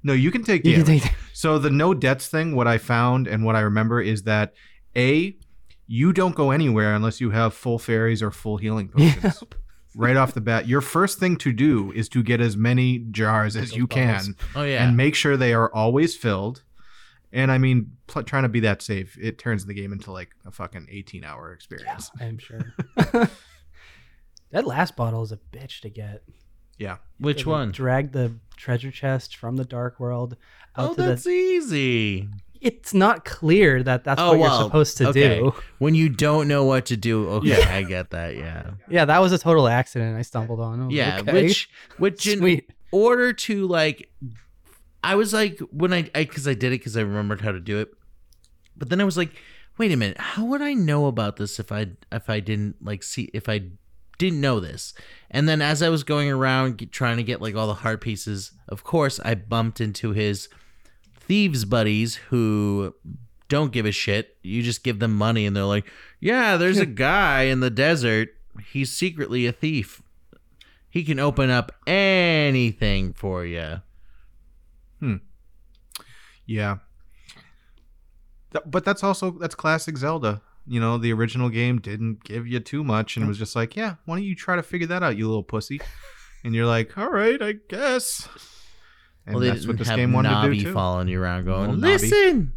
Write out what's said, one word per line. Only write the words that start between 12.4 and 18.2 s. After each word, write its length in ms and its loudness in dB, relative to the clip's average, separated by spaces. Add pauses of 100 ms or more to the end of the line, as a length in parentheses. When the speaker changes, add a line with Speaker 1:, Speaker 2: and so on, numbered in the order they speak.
Speaker 1:
as 160 2
many 420 4
jars 580 0
as 140 -4
Speaker 2:
Those 80 -8
Speaker 1:
you 80 0
Speaker 2:
bubbles. 400 0
Speaker 1:
can 100 -8 (200)
Speaker 3:
Oh, 80 -4
yeah. 220 0
Speaker 1:
and 100 6
make 180 4
sure 220 2
they 180 2
are 180 2
always 440 2
filled. 460 -4 (680)
And 200 2
I 60 4
mean, 340 2 (160)
pl-, 160 -8